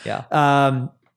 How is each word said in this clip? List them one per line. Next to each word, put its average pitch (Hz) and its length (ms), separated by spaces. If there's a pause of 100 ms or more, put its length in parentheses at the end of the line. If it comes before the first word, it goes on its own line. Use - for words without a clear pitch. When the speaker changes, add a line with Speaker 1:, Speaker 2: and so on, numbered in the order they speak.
Speaker 1:
Yeah. 110 260
Speaker 2:
Um, 139 600 (260)